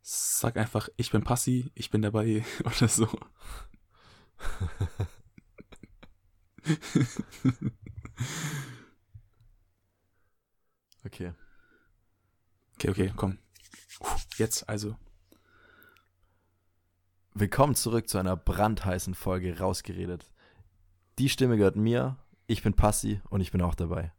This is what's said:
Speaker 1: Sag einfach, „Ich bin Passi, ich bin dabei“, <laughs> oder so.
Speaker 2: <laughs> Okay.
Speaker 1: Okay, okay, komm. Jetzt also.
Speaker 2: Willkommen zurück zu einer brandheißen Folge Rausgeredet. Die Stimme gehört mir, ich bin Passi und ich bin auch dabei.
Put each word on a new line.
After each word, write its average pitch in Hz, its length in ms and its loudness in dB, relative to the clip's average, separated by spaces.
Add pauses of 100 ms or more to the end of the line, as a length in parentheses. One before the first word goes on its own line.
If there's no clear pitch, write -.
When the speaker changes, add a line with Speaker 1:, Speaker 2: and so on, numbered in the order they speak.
Speaker 1:
Sag - 560 -2
einfach, 107 400 -2
„Ich - 140 -2
bin 107 140 2
Passi, 123 500 0
ich - 160 -10
bin 107 100 2
dabei“, 107 440 2 (100)
<laughs> - 100 -6
oder 117 240 2
so. 110 200 4 (1300)
Speaker 2:
<laughs> - 400 -2 (4000)
Okay. 87 280 -10 (1400)
Speaker 1:
Okay, - 160 -2
okay, 95 260 2
komm. 95 220 -2 (1000)
Jetzt - 320 -2
also. 107 280 -4 (2500)
Speaker 2:
Willkommen 117 400 4
zurück 113 340 0
zu 104 100 0
einer 92 180 2
brandheißen 95 760 0
Folge 92 440 -2
Rausgeredet. 90 720 -4 (880)
Die 135 100 4
Stimme 123 280 4
gehört 98 200 6
mir, 120 400 2 (300)
ich 107 160 0
bin 107 120 4
Passi 107 460 4 (100)
und 98 100 0
ich 90 120 -2
bin 92 100 2
auch 87 120 2
dabei. 82 440 -4